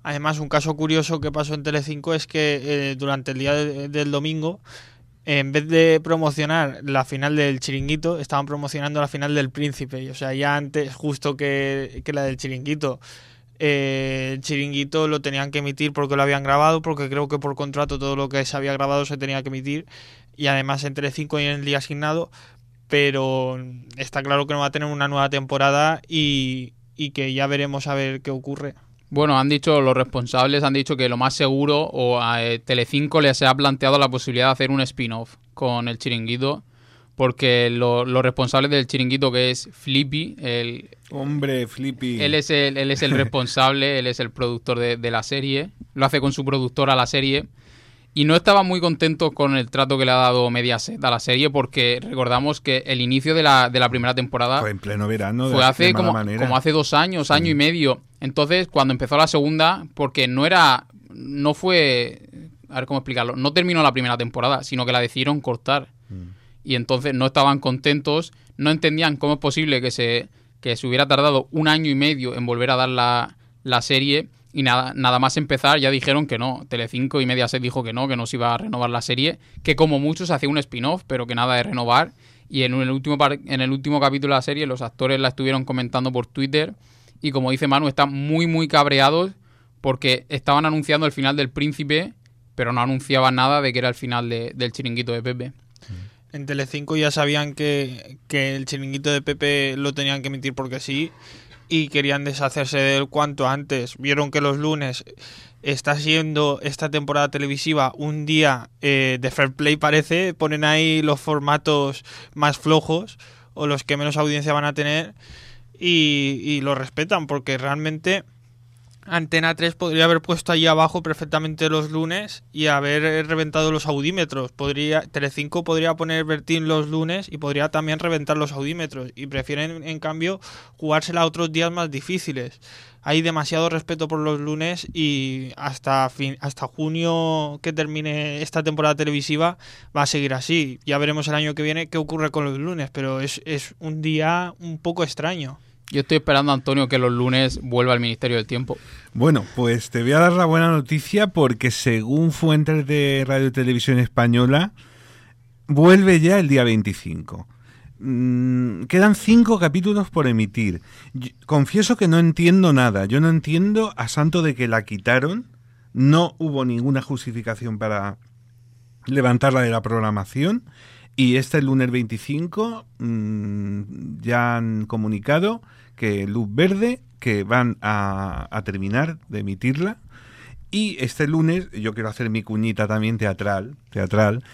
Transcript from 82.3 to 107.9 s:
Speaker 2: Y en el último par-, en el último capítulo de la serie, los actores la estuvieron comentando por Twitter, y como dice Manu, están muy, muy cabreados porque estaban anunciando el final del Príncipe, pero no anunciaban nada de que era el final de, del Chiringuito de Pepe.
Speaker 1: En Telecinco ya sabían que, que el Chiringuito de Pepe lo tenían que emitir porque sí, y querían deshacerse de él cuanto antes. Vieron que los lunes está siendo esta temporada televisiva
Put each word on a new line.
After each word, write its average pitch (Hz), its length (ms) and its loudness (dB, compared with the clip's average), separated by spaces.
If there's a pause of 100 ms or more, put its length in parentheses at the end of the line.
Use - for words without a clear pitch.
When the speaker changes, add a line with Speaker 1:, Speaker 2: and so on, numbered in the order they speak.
Speaker 2:
Y 131 140 0
en 127 100 0
el 131 180 0
último 139 260 -2
par-, 143 280 2
en 131 160 -2
el 131 100 0
último 139 300 -2
capítulo 139 320 2
de 135 60 2
la - 20 0
serie, 143 240 -4
los 131 160 -6
actores 131 400 -2
la 131 80 0
estuvieron 131 340 -2
comentando 127 480 -2
por 123 160 -2
Twitter, 139 460 -2 (480)
y 151 100 -4
como 131 200 0
dice 139 160 0
Manu, 143 220 2
están 143 240 2
muy, 156 340 0
muy 160 220 0
cabreados 143 640 4 (500)
porque 131 480 0
estaban 143 360 2
anunciando 156 400 2
el 143 60 2
final 135 240 -2
del 139 140 -2
Príncipe, 151 640 -4 (420)
pero 120 180 -2
no 123 80 0
anunciaban 131 540 2
nada 139 260 2
de 131 120 0
que 123 60 -2
era 123 100 0
el 120 60 -4
final 120 340 -4
de, 117 260 -6
del 123 160 -4
Chiringuito 120 400 -6
de 120 100 -4
Pepe. 123 300 -8 (800)
Speaker 1:
En 143 140 -12
Telecinco 143 500 -6
ya 151 160 2
sabían 147 440 0
que, 139 640 -4 (100)
que 135 280 -2
el 135 100 -6
Chiringuito 139 460 -4
de 143 100 0
Pepe 139 560 0
lo 139 160 -2
tenían 139 280 -2
que 135 80 -6
emitir 135 240 -6
porque 127 260 -6
sí, 143 320 -4 (560)
y 160 220 0
querían 143 340 0
deshacerse 143 540 -2
de 135 200 4
él 139 120 0
cuanto 143 400 0
antes. 139 480 -4
Vieron 143 340 0
que 147 80 0
los 143 180 0
lunes 147 460 -4 (580)
está 143 360 -2
siendo 151 640 0
esta 147 260 -4
temporada 147 420 0
televisiva 143 640 -2